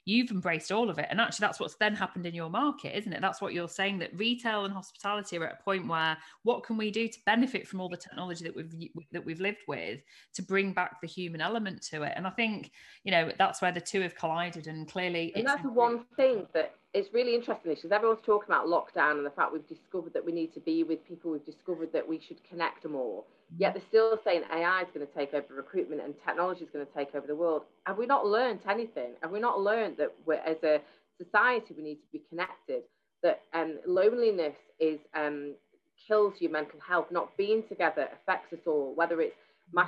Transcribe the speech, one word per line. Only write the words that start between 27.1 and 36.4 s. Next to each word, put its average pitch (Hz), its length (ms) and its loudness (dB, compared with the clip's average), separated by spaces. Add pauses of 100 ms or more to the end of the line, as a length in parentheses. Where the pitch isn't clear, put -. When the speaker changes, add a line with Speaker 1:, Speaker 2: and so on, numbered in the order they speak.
Speaker 2:
over 143 120 -6
the 151 80 -2
world. 160 300 0 (220)
Have 196 120 -4
we 240 80 0
not 269 200 4
learned 214 400 2
anything? 196 460 -2 (100)
Have 160 80 -6
we 202 80 -4
not 220 220 2
learned 202 380 0
that 147 160 0 (100)
we're, 156 120 2
as 160 260 -2
a 151 180 4 (420)
society, 220 540 2
we 156 60 -10
need 151 140 -8
to - 140 -20
be 151 200 -10
connected? 160 540 -6 (380)
That, 170 200 2 (100)
um, 160 340 -2
loneliness 190 680 4 (240)
is, 156 180 2 (160)
um, 147 400 -2 (520)
kills 208 340 4